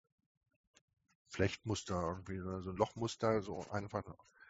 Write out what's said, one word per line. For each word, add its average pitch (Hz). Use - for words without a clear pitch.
Flechtmuster 98
irgendwie, 92
so 92
ein 92
Lochmuster, 110
so 92
einfach 101